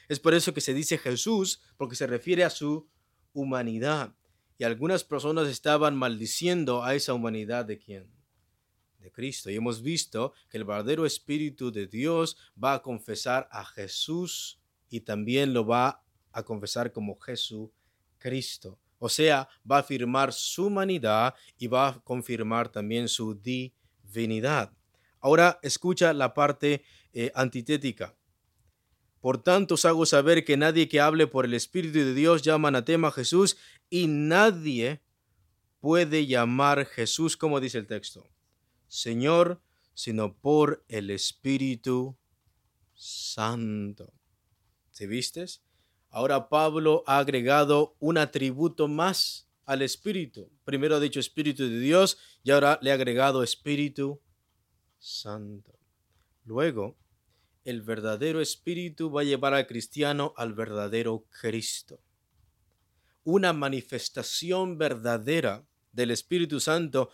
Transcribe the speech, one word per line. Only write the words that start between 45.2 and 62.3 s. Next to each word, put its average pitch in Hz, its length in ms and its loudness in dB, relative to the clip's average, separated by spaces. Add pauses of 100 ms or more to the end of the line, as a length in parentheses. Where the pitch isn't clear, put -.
Ahora 135 380 0
Pablo 156 600 2
ha 139 100 4
agregado 143 800 4
un 160 200 0
atributo 143 680 0
más 165 600 -2 (160)
al 135 180 -2
Espíritu. 139 640 -6 (160)
Primero 143 300 0
ha 147 60 2
dicho 143 180 -2
Espíritu 135 500 -4
de 117 120 -4
Dios 175 380 4 (260)
y 131 80 2
ahora 143 300 6
le 135 100 2
ha - 20 2
agregado 131 480 2
Espíritu 143 760 -4 (800)
Santo. 104 760 -14 (680)
Luego, 117 520 -4 (680)
el 120 180 -8
verdadero 110 580 -4
Espíritu 165 720 -6
va 143 120 -2
a - 20 0
llevar 139 300 2
al 131 120 2
cristiano 143 720 -4
al 117 180 -6
verdadero 110 760 -4
Cristo. - 680 -8 (1200)